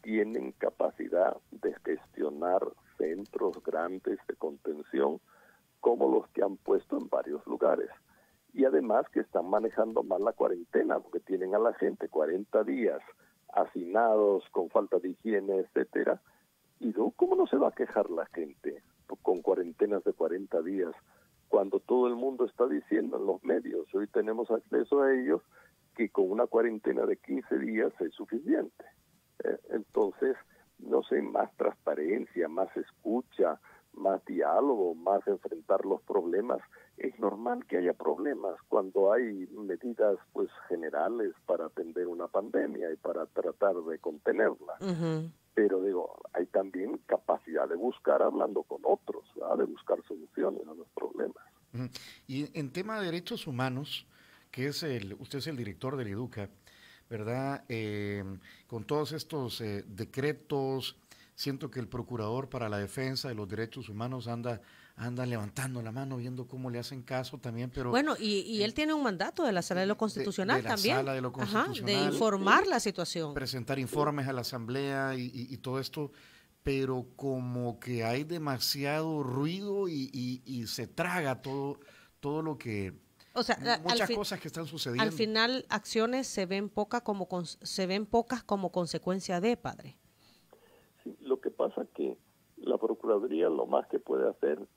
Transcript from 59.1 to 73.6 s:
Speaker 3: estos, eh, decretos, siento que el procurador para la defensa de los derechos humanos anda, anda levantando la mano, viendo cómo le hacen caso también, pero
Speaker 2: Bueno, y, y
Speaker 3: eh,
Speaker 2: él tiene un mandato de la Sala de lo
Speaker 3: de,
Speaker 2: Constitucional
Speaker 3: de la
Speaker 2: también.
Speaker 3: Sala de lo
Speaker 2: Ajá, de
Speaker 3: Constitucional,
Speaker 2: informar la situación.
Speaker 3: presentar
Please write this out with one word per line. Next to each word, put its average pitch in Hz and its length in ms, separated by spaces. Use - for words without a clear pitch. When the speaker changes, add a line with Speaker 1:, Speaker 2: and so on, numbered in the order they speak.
Speaker 3:
estos, 139 480
eh, 104 260
decretos, 135 1120
siento 139 360
que 131 80
el 113 80
procurador 120 640
para 120 180
la 104 120
defensa 131 500
de 120 60
los 104 120
derechos 110 400
humanos 120 400
anda, 117 320
anda 123 280
levantando 123 560
la 113 120
mano, 135 240
viendo 123 300
cómo 127 220
le 120 100
hacen 123 240
caso 127 340
también, 120 360
pero 127 180
Speaker 2:
Bueno, 285 280
y, 208 220
y 214 200
Speaker 3:
eh, 202 40
Speaker 2:
él 226 80
tiene 302 200
un 302 100
mandato 220 420
de 226 80
la 180 80
Sala 175 200
de 190 60
lo 208 60
Speaker 3:
de, 208 60
Speaker 2:
Constitucional 208 580
Speaker 3:
de 254 60
la 233 120
Speaker 2:
también. 208 220
Speaker 3:
Sala 135 160
de 131 80
lo 127 160
Speaker 2:
Ajá, 208 220
de 277 80
Speaker 3:
Constitucional, - 460
Speaker 2:
informar 233 540
la 311 140
situación. 165 520
Speaker 3:
presentar 135 460